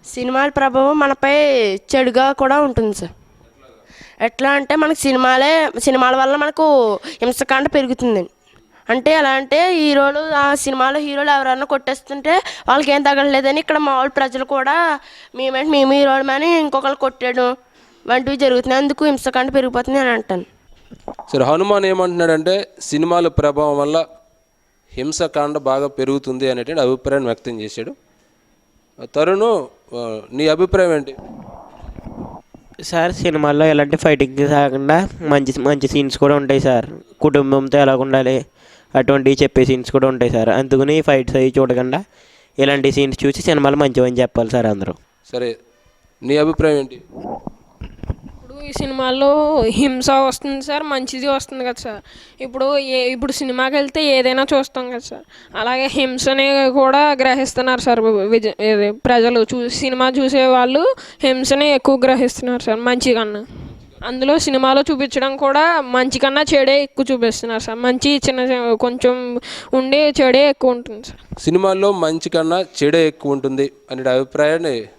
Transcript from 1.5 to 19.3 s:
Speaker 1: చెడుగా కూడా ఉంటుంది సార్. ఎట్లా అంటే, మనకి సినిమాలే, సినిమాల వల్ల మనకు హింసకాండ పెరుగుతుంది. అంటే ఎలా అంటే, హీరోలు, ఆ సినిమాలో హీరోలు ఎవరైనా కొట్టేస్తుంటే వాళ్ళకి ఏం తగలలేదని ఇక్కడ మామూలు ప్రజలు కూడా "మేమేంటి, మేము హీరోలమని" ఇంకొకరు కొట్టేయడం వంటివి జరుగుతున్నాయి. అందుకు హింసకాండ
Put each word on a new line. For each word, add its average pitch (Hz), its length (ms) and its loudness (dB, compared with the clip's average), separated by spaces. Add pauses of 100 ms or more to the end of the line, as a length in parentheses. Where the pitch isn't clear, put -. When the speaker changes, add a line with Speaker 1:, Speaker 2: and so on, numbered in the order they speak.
Speaker 1:
చెడుగా 254 560 2
కూడా 269 280 2
ఉంటుంది 226 360 0
సార్. 170 140 -10 (1120)
ఎట్లా 262 260 -2
అంటే, 285 260 0
మనకి 311 240 0
సినిమాలే, 262 720 2 (100)
సినిమాల 262 360 2
వల్ల 269 200 2
మనకు 294 580 2
హింసకాండ 269 800 -2
పెరుగుతుంది. 247 520 0 (640)
అంటే 254 220 2
ఎలా 294 180 4
అంటే, 277 420 0
హీరోలు, 285 460 2
ఆ 294 360 0
సినిమాలో 269 440 -2
హీరోలు 294 320 -4
ఎవరైనా 269 340 0
కొట్టేస్తుంటే 277 800 -2 (260)
వాళ్ళకి 277 240 2
ఏం 285 100 2
తగలలేదని 277 580 2
ఇక్కడ 311 180 -2
మామూలు 277 300 0
ప్రజలు 262 360 -4
కూడా 277 560 -2 (340)
"మేమేంటి, 262 360 -2
మేము 277 220 4
హీరోలమని" 277 680 2
ఇంకొకరు 269 340 -2
కొట్టేయడం 254 640 -2 (500)
వంటివి 262 300 0
జరుగుతున్నాయి. 262 460 2
అందుకు 285 220 -2
హింసకాండ 262 500 0